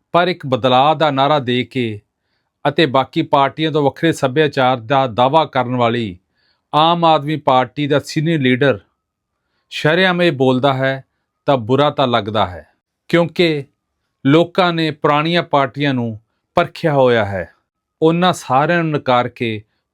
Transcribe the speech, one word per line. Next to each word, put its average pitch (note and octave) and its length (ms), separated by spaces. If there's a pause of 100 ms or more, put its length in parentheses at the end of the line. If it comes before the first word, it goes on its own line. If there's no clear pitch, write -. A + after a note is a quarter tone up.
(120)
ਪਰ F3 160
ਇੱਕ F3+ 180
ਬਦਲਾਅ C3 500
ਦਾ D3+ 160
ਨਾਅਰਾ C#3+ 280
ਦੇ B2 240
ਕੇ A2+ 380 (640)
ਅਤੇ D#3+ 180
ਬਾਕੀ C3 360
ਪਾਰਟੀਆਂ C#3+ 500
ਤੋਂ D3 120
ਵੱਖਰੇ D3 300
ਸੱਭਿਆਚਾਰ C3 640
ਦਾ C3 300
ਦਾਅਵਾ C3+ 380
ਕਰਨ B2 300
ਵਾਲੀ A#2 440 (540)
ਆਮ E3 320
ਆਦਮੀ D#3 300
ਪਾਰਟੀ C3 520
ਦਾ C#3+ 120
ਸੀਨੀਅਰ D#3+ 400
ਲੀਡਰ B2+ 400 (880)
ਸ਼ਰੇਆਮ F3 520
ਇਹ E3+ 100
ਬੋਲਦਾ C3 420
ਹੈ C3+ 300 (420)
ਤਾਂ C#3 120
ਬੁਰਾ C3 320
ਤਾਂ C#3 180
ਲੱਗਦਾ G#2+ 400
ਹੈ, E2+ 200 (400)
ਕਿਉਂਕਿ E3 560 (600)
ਲੋਕਾਂ E3+ 480
ਨੇ D#3+ 180
ਪੁਰਾਣੀਆਂ D#3 520
ਪਾਰਟੀਆਂ C#3 500
ਨੂੰ A#2 260 (360)
ਪਰਖਿਆ E3+ 380
ਹੋਇਆ B2 320
ਹੈ। F#2+ 280 (480)
ਉਹਨਾਂ E3+ 320
ਸਾਰਿਆਂ D#3 500
ਨੂੰ D#3+ 80
ਨਕਾਰ B2+ 380
ਕੇ A2 340 (300)